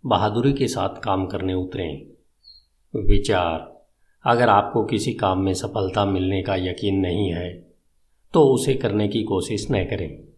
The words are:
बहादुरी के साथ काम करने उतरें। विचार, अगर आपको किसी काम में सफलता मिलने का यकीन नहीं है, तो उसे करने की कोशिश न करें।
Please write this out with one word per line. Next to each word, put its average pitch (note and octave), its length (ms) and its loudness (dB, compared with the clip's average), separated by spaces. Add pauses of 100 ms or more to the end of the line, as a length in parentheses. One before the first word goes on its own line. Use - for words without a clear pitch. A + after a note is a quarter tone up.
बहादुरी A2+ 480 2
के C#3 140 -2
साथ - 360 -4
काम F#2+ 220 0
करने F#2 280 -4
उतरें। F#2 540 -6 (880)
विचार, G2 880 2 (400)
अगर A#2+ 240 4
आपको G#2 360 4
किसी G#2+ 280 -2
काम F#2+ 260 0
में F#2+ 140 2
सफलता G2 520 -2
मिलने F#2+ 360 0
का G2 140 -2
यकीन F#2 440 -2
नहीं F#2 340 -2
है, F2+ 180 -6 (840)
तो D#3 200 6
उसे B2+ 200 0
करने G#2 340 0
की G#2+ 160 -2
कोशिश G2+ 480 -4
न G2+ 120 0
करें। F2 400 -8 (140)